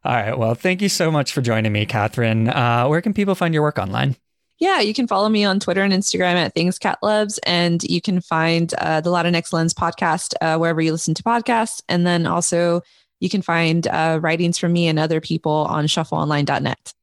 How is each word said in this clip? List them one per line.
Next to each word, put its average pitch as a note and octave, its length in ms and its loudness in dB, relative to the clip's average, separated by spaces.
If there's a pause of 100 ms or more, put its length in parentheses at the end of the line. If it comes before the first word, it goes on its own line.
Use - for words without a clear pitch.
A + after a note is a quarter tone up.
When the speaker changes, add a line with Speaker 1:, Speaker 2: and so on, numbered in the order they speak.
Speaker 1:
All C3 120 0
right. A2 200 -2
Well, A#2 200 0
thank F#3 260 -2
you G3+ 80 0
so D#3+ 220 0
much D3 200 0
for C#3+ 100 -2
joining A2 300 0
me, G#2+ 140 0
Catherine. A2 640 0
Uh, A#2+ 380 2
where D#3 140 2
can G#3 120 -2
people G3 220 0
find E3+ 180 0
your D3+ 80 2
work D3 160 0
online? A#2 380 -2 (420)
Speaker 2:
Yeah, F#4 220 2
you G#3+ 160 0
can B3+ 120 0
follow G#3 220 2
me G#3+ 140 2
on G3 160 2
Twitter G3 240 0
and G3 100 2
Instagram F#3 420 0
at F3 200 0
Things F3 240 0
Cat - 240 -2
Loves, G#3+ 420 0
and E3+ 380 2
you E3+ 180 -2
can F#3 200 0
find, E3 580 0
uh, D#3 220 0
the F3 100 -2
Latinx E3+ 420 0
Lens E3 220 0
podcast, E3 680 -2
uh, D#3+ 160 0
wherever E3 240 0
you D#3+ 100 2
listen D#3+ 220 -2
to - 100 -4
podcasts. A#3 640 0
And F3 200 2
then E3+ 180 2
also E3+ 560 0 (380)
you F#3 100 -2
can F#3+ 140 -2
find, E3 440 0
uh, D#3+ 360 0
writings E3+ 340 0
from E3+ 160 0
me E3+ 140 2
and D#3 100 0
other D#3+ 240 0
people D#3 480 -2
on D3+ 160 -2
shuffleonline D3+ 600 -2
dot C#3+ 180 -2
net. - 400 -6